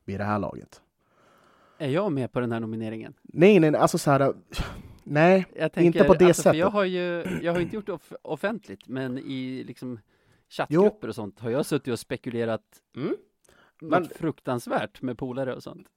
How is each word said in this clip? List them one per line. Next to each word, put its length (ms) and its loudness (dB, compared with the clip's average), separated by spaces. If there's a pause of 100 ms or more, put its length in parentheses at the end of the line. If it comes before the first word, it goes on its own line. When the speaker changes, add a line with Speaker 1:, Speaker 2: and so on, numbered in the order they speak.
Speaker 1:
vid 140 -8
det 40 -6
här 160 -2
laget. 420 -10 (960)
Speaker 2:
Är 120 -4
jag 220 0
med 200 -4
på 80 -4
den 120 -2
här 80 -4
nomineringen? 640 -8
Speaker 1:
Nej, 380 6
nej, 120 6
nej, 100 2
alltså 160 4
så 140 0
här, 220 4 (680)
nej, 420 4 (100)
Speaker 2:
Jag 180 -4
tänker, 120 4 (140)
Speaker 1:
inte 40 8
på 100 8
det 120 6
Speaker 2:
alltså, 160 6
för 80 4
Speaker 1:
sättet. 100 4
Speaker 2:
jag 100 2
har 140 0
ju, 580 -4
jag 120 -2
har 60 -2
inte 160 -4
gjort 100 -10
det 80 -6
off-, 280 -14
offentligt, 640 -8
men 300 -6
i 500 -10
liksom 320 -12 (500)
chattgrupper 520 2
Speaker 1:
Jo. 80 -8
Speaker 2:
och 60 -8
sånt 240 -12
har 100 -8
jag 160 -2
suttit 260 -4
och 80 -4
spekulerat 640 -6 (340)
Speaker 1:
Mm. 200 -6 (640)
Speaker 2:
något 100 -10
Speaker 1:
Men 180 0
Speaker 2:
fruktansvärt 920 -6
med 160 -8
polare 380 -8
och 80 -16
sånt. 340 -18